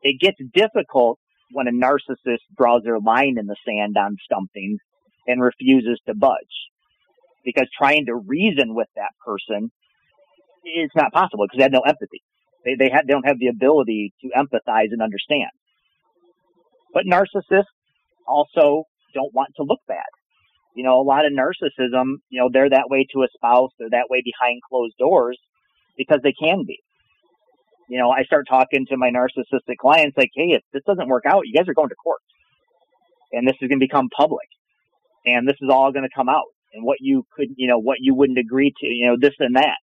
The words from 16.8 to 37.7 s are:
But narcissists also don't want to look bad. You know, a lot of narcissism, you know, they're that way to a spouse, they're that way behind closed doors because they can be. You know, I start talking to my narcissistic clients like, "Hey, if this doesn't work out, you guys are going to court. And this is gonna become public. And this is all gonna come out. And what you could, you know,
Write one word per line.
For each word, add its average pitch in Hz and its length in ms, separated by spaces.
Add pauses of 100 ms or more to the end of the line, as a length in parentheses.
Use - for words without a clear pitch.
But 185 120
narcissists 190 580 (640)
also 147 560 (300)
don't 139 200
want 139 240
to 151 60
look 143 240
bad. 87 180 (720)
You 123 80
know, 127 160
a 135 40
lot 139 220
of 147 60
narcissism, 131 1000
you 127 100
know, 127 120
they're 135 180
that 131 200
way 135 240
to 135 100
a 127 100
spouse, 123 460
they're 113 100
that 120 200
way 127 140
behind 120 460
closed 120 280
doors 123 400 (600)
because 139 260
they 139 100
can 160 320
be. - 140 (1080)
You 123 80
know, 123 140
I 131 120
start 147 240
talking 131 420
to 135 80
my 127 120
narcissistic 123 720
clients 147 340
like, 131 200
"Hey, 170 160
if 127 100 (100)
this 139 140
doesn't 175 220
work 127 180
out, 160 220
you 110 60
guys 175 140
are 214 60
going 151 160
to 104 60
court. - 260 (1120)
And 120 160
this 131 140
is 135 60
gonna 135 120
become 131 360
public. - 320 (800)
And 123 220
this 139 120
is 135 100
all 135 220
gonna 135 240
come 127 140
out. 147 160 (280)
And 110 120
what 135 160
you 135 240 (100)
could, 139 220
you 127 100
know, 120 120